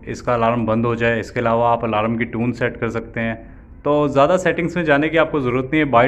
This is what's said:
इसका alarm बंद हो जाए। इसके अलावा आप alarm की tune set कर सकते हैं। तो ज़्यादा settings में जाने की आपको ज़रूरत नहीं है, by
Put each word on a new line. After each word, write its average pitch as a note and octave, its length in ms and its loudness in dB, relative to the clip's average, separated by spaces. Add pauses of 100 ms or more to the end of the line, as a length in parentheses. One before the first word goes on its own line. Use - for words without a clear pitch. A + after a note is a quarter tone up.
इसका A#2 260 -4
alarm A#2 320 0
बंद A2+ 200 0
हो A#2 100 0
जाए। A#2 240 0
इसके - 200 -6
अलावा A#2 320 2
आप A#2 120 0
alarm A2 340 -2
की A#2 80 -2
tune A#2 260 -4
set A#2+ 260 -4
कर A#2 120 -4
सकते - 300 -8
हैं। A2+ 160 -4 (480)
तो D3 240 2
ज़्यादा C#3+ 300 4
settings E3+ 400 -2
में F3 80 -2
जाने D3+ 240 2
की D#3 80 0
आपको D#3 220 2
ज़रूरत B2+ 340 -2
नहीं D#3 120 2
है, C3+ 60 -4
by A#2+ 160 6